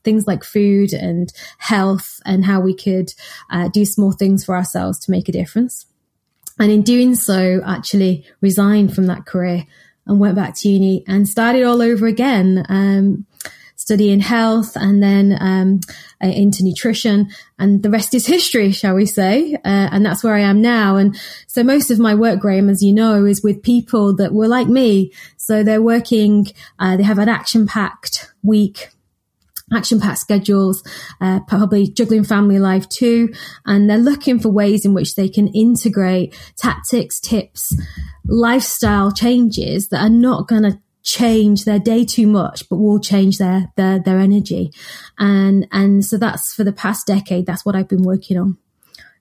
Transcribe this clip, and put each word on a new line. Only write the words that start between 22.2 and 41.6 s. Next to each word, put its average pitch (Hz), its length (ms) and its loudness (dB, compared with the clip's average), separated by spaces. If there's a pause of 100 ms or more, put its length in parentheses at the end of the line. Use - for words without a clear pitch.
Graham, 196 300 2
as 196 140 0
you 202 100 4
know, 208 320 2
is 202 180 0
with 202 200 -2
people 233 540 0
that 196 160 -2
were 214 140 0
like 247 200 0
me. 214 440 2 (260)
So 214 260 -2
they're 220 180 2
working, 220 640 2 (320)
uh, 185 180 0
they 190 80 2
have 208 140 2
an 208 100 0
action-packed - 1040 -4 (120)
week, 208 460 0 (840)
action-packed 202 460 -2
schedules, 196 640 -2 (360)
uh, 185 280 -2
probably 202 400 0
juggling 220 360 0
family 202 360 2
life 190 280 0
too. 233 460 0 (320)
And 202 240 2
they're 208 80 2
looking 254 420 0
for 220 100 0
ways 208 360 0
in 196 80 2
which 175 220 -2
they 190 120 -2
can 208 280 0
integrate 202 800 0 (200)
tactics, - 640 -6
tips, - 560 -6 (500)
lifestyle 226 840 0
changes 226 800 -2
that 156 120 -4
are 214 80 2
not 233 380 2
gonna 214 340 0 (220)
change 220 600 0